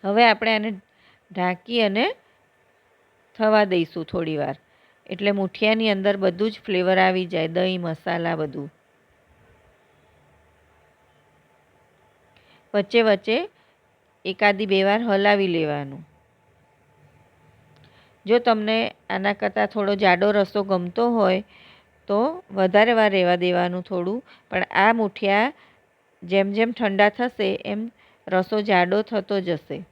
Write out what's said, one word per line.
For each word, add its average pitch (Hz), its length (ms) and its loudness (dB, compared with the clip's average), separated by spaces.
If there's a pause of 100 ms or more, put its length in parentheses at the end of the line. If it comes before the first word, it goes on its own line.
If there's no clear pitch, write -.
હવે 202 220 2
આપણે 220 280 2
આને 214 160 -4 (600)
ઢાંકી 185 580 -4
અને 208 160 0 (1300)
થવા 214 260 4
દઈશું 175 400 -2
થોડી 160 380 -4
વાર. 139 140 -4 (560)
એટલે 202 280 0
મુઠિયાની 220 540 0
અંદર 196 220 0
બધું 190 340 -2
જ 214 160 -18
ફ્લેવર 185 320 0
આવી 185 280 2
જાય, 165 220 -4
દહીં, 180 380 -2
મસાલા 170 500 -6
બધું. 143 320 -8 (4000)
વચ્ચે 208 280 2
વચ્ચે 214 340 2 (880)
એકાદી 202 480 -2
બે 190 120 2
વાર 202 240 2
હલાવી 196 480 2
લેવાનું. 147 460 -6 (2250)
જો 226 120 4
તમને 220 400 0 (320)
આના 196 300 -2
કરતાં 208 340 -2
થોડો 202 200 0
જાડો 196 380 2
રસો 202 320 0
ગમતો 185 460 -2
હોય 202 320 0 (680)
તો 202 100 0 (320)
વધારે 196 480 4
વાર 214 180 4
રહેવા 180 280 2
દેવાનું 180 440 -2
થોડું, 185 300 -4 (320)
પણ 185 160 -2 (180)
આ 226 80 6
મુઠિયા 214 600 0 (680)
જેમ 196 300 0
જેમ 226 200 0
ઠંડા 208 440 2
થશે 240 320 -4 (240)
એમ 208 80 -6 (460)
રસો 185 340 0 (100)
જાડો 185 320 2
થતો 202 460 -4
જશે. 151 300 -6 (140)